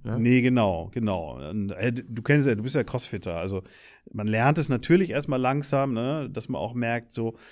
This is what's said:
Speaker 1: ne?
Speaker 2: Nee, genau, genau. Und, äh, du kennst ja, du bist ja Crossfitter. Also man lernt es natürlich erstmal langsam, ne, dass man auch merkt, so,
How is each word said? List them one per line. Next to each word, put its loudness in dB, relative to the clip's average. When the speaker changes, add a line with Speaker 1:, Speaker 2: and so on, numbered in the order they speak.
Speaker 1:
ne? -2
Speaker 2:
Nee, 6
genau, 2
genau. -2
Und, -4
äh, 0
du -8
kennst 4
ja, 4
du -4
bist -4
ja 2
Crossfitter. -6
Also -4
man -6
lernt 2
es -2
natürlich 4
erstmal -2
langsam, 0
ne, -4
dass -10
man -4
auch -6
merkt, -2
so, -4